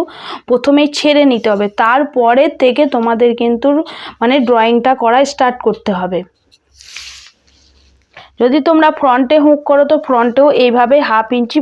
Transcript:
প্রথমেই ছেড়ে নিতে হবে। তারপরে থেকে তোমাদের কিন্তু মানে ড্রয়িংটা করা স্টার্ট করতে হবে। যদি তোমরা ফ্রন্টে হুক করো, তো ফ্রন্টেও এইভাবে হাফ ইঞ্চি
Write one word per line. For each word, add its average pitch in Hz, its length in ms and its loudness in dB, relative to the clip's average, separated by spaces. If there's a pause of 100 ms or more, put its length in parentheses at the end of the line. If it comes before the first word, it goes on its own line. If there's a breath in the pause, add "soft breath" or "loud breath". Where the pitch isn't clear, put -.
(500 loud breath)
প্রথমেই 285 380 2 (100)
ছেড়ে 294 340 2
নিতে 226 220 -2
হবে। 202 140 -2 (160)
তারপরে 254 600 2 (180)
থেকে 254 220 2 (120)
তোমাদের 233 360 0 (100)
কিন্তু 233 260 -2 (540 loud breath)
মানে 247 140 0 (120)
ড্রয়িংটা 233 460 2 (100)
করা 233 160 2 (120)
স্টার্ট 247 340 -2
করতে 214 340 -4
হবে। 185 200 -6 (2250 loud breath)
যদি 254 160 2 (100)
তোমরা 311 220 2 (100)
ফ্রন্টে 269 460 0
হুক 294 140 2 (100)
করো, 285 220 2
তো 311 40 4 (100)
ফ্রন্টেও 247 420 2 (160)
এইভাবে 247 340 2 (120)
হাফ 220 180 0 (100)
ইঞ্চি 240 240 -4